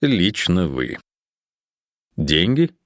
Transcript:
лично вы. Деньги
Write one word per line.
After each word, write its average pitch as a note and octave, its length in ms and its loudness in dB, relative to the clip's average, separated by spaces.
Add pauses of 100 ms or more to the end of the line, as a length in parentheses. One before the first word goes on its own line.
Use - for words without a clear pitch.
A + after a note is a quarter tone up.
лично F#2+ 680 2
вы. B1+ 320 -6 (1160)
Деньги F#2+ 540 0 (160)